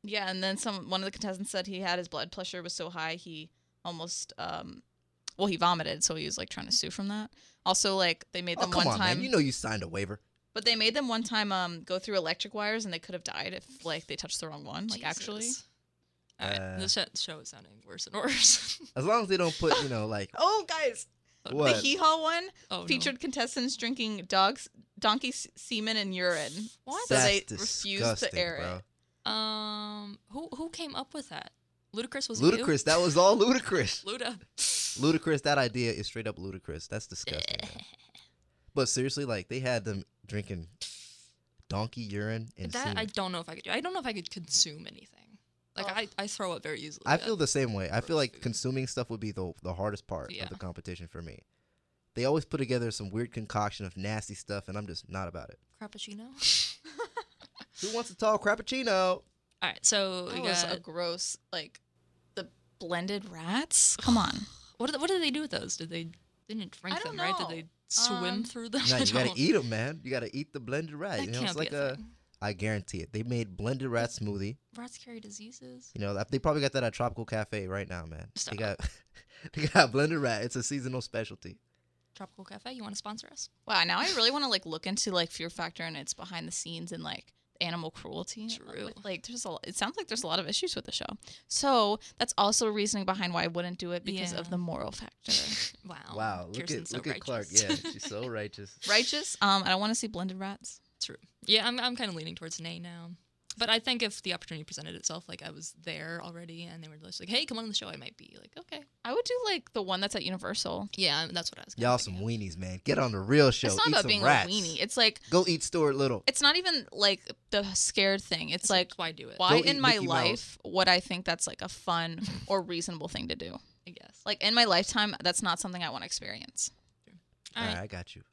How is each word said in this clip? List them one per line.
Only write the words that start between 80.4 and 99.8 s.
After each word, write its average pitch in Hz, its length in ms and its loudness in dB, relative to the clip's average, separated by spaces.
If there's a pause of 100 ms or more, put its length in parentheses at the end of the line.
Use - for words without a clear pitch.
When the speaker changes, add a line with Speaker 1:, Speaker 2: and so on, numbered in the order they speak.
Speaker 2:
It's 123 120 -4
a 123 60 -2
seasonal 127 400 -4
specialty. - 560 -8 (560)
Speaker 3:
Tropical 190 320 -18
Cafe, 208 260 -14
you 247 100 -12
wanna 208 140 -8
sponsor 214 340 -10
us? - 200 -10 (180)
Speaker 1:
Wow, 185 160 8
now 175 140 4
I 294 80 4 (100)
really 226 140 8
wanna, 277 180 2
like, 196 160 2
look 160 220 -6
into, 196 240 0
like, 175 200 2
Fear 170 200 -6
Factor 165 320 -6
and 165 120 -6
its 147 200 -8
behind 170 340 -10
the 175 40 -8
scenes 165 380 -6
and, 165 120 -8
like, - 320 -8 (280)
animal 170 280 -2
cruelty. - 580 -8
Speaker 3:
True. 226 400 -8 (160)
Speaker 1:
Like, 190 220 -8
there's 240 180 -8
a, 175 100 -6 (100)
it - 120 -8
sounds 247 220 -2
like 381 100 -6
there's 240 140 -4
a 202 40 -4
lot 165 120 2
of 165 100 -2
issues - 260 0
with - 120 -6
the - 60 -8
show. - 120 -2 (420)
So 220 540 4 (160)
that's - 220 0
also 220 300 6
reasoning 208 360 0
behind 190 300 0
why 170 100 4
I 170 40 0
wouldn't 175 280 -2
do 175 160 -6
it 175 100 -4
because 185 300 -4
Speaker 3:
Yeah. 170 60 -4
Speaker 1:
of 170 100 -8
the 180 80 -2
moral 175 360 -2
factor. - 400 -6
Speaker 3:
<laughs> - 540 0
Wow. 180 100 -12 (180)
Speaker 2:
Wow, 101 360 -4
look 113 120 -6
Speaker 3:
Kirsten's 156 220 -4
Speaker 2:
at, - 40 -10
Speaker 3:
so - 80 -6
Speaker 2:
look - 120 -6
at - 120 -4
Clark. 120 200 -4 (120)
Speaker 3:
righteous. 101 320 2
Speaker 2:
Yeah, 330 80 -6
she's - 140 -10
so 117 220 -6
Speaker 3:
<laughs> - 20 -6
Speaker 2:
righteous. 104 440 -8 (140)
Speaker 1:
Righteous. 254 540 2
Um, 196 220 6
I 185 40 0
don't 185 120 4